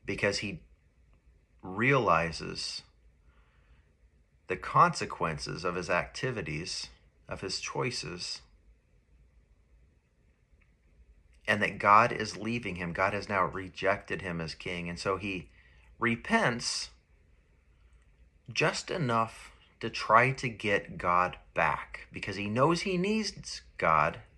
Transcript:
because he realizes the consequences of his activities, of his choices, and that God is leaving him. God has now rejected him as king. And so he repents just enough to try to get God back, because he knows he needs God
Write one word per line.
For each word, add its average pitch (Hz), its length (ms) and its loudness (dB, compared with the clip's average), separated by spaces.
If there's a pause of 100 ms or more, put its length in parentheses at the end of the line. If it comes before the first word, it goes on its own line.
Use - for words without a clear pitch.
because 101 320 0
he 98 240 -8 (1000)
realizes 92 1200 0 (1700)
the 92 80 -4
consequences 92 1080 0
of 87 100 0
his 90 140 -4
activities, 87 1000 -2 (400)
of 92 140 -10
his 95 180 -6
choices, 90 800 -6 (3000)
and 104 160 2
that 92 160 -2
God 110 360 8
is 107 240 -4
leaving 110 400 -4
him. 87 160 -4
God 95 180 2
has 98 160 -4
now 95 160 2
rejected 95 800 -2
him 87 180 -6
as 80 160 -8
king. 87 320 -8
And 85 100 -8
so 95 200 -2
he 95 320 -8 (500)
repents 120 920 0 (1600)
just 151 400 0
enough 117 640 0 (300)
to 117 80 -4
try 117 420 6
to 131 160 -6
get 101 500 -2
God 90 380 2 (180)
back, - 600 -2
because 98 240 -6
he 101 100 -4
knows 143 360 2
he 185 140 -2
needs 208 680 -4 (140)
God 82 420 4 (180)